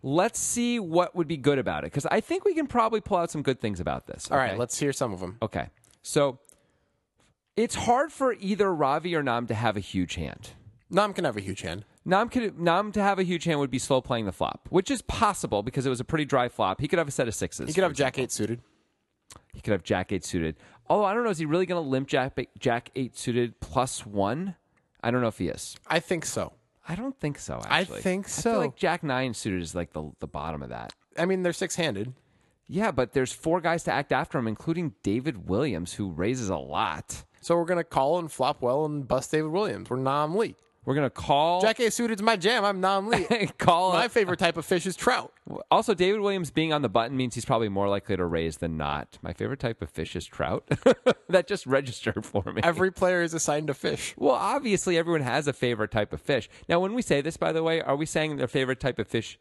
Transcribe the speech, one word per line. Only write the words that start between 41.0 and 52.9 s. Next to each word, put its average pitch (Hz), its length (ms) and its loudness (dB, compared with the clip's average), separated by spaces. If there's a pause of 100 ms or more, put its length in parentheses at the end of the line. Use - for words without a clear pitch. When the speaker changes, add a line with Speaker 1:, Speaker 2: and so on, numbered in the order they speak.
Speaker 1:
call. 160 520 2
Speaker 2:
Jack 220 200 2
eight 226 120 4
suited's 226 280 -2
my 220 160 4
jam. 208 280 2
I'm 196 160 0
Nam 196 280 2
Lee. 190 160 2
Speaker 1:
<laughs> 214 320 0
Call 185 360 4
Speaker 2:
My 175 120 4
Speaker 1:
it. 220 60 -4
Speaker 2:
favorite 185 280 2
type 170 180 2
of 156 80 -6
fish 180 200 2
is 185 100 -2
trout. 214 380 0 (360)
Speaker 1:
Also, 208 240 6
David 190 280 2
Williams 196 300 0
being 160 220 0
on 147 80 2
the 131 80 0
button 117 280 0
means 127 180 -2
he's 113 100 -6
probably 117 240 2
more 98 200 0
likely 101 260 -2
to 90 100 0
raise 82 320 0
than 82 200 -4
not. 71 440 -4
My 85 120 -8
favorite 113 260 -4
type 117 220 -4
of 80 80 -8
fish - 260 -8
is 85 100 -6
trout. - 460 -4
<laughs> 139 60 0 (520)
That 175 160 4
just - 200 -6
registered 127 600 0
for - 160 -2 (120)
me. 110 100 0
Speaker 2:
Every 170 260 4
player 180 320 2